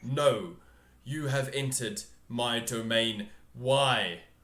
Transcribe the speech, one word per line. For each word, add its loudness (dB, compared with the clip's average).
No, 2
you -4
have 0
entered -4
my 0
domain. 0
Why? 2